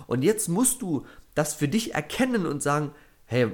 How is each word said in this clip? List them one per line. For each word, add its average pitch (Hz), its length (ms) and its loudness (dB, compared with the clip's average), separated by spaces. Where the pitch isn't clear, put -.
und 127 160 -2
jetzt 202 280 2
musst 220 320 2
du 151 240 -4
das 151 200 0
für 143 160 0
dich 226 260 -2
erkennen 233 500 0
und 143 160 -2
sagen, 147 300 0
hey, 120 300 2